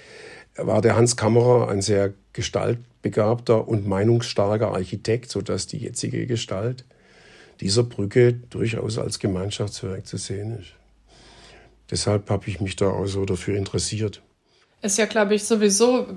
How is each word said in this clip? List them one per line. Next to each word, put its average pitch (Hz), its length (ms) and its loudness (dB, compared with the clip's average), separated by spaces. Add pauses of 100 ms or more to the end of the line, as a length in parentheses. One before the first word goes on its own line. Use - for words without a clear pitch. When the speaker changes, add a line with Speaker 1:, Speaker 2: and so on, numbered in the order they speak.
(580)
Speaker 1:
war 107 240 2
der 110 140 4
Hans 120 200 4
Kammerer 117 540 4
ein 101 140 -2
sehr 101 300 2 (200)
gestaltbegabter 110 1300 0
und 104 200 0
meinungsstarker 107 840 2
Architekt, 107 560 -4
sodass 98 380 -4
die - 100 -10
jetzige 113 500 -6
Gestalt 117 560 -4 (760)
dieser 104 220 4
Brücke 120 500 4
durchaus 113 640 -4
als - 220 -6
Gemeinschaftswerk 98 880 -4
zu - 100 -8
sehen 104 420 -8
ist. 87 140 -20 (1160)
Deshalb - 380 0
hab 101 180 -2
ich 95 140 -6
mich 95 140 -4
da 98 140 2
auch 98 180 -2
so 98 180 -4
dafür 98 320 -2
interessiert. 104 640 -4 (600)
Speaker 2:
Ist 202 160 -2
ja, 214 80 2
glaub 214 260 2
ich, 208 120 2
sowieso 220 640 4 (120)